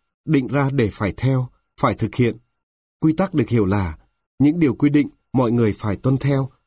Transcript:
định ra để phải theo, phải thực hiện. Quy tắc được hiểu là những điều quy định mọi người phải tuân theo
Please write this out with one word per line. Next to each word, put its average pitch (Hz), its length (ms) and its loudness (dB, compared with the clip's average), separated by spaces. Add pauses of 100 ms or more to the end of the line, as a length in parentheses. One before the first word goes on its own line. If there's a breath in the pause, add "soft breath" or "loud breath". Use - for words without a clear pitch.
(260)
định 139 220 2
ra 135 220 0
để 131 220 0
phải 98 260 -4
theo, 127 300 0 (300)
phải 120 160 0
thực 101 220 -4
hiện. 120 220 0 (640)
Quy 160 120 2
tắc 190 200 -2
được 131 160 -2
hiểu 110 160 2
là 92 320 -2 (420)
những 151 200 2
điều 139 160 2
quy 147 140 2
định 143 200 2 (240)
mọi 120 180 2
người 117 260 2
phải 104 180 -4
tuân 131 220 0
theo 135 320 -2 (160)